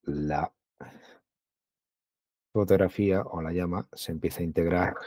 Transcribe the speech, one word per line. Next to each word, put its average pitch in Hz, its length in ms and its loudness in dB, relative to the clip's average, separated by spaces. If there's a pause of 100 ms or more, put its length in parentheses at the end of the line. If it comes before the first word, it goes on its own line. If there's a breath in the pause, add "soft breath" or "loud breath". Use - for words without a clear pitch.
la 73 500 -2 (2000 loud breath)
fotografía 98 720 4
o - 180 -6
la 80 120 -4
llama 90 400 -2
se - 180 -10
empieza 82 300 -4
a - 20 -2
integrar 85 540 0 (100)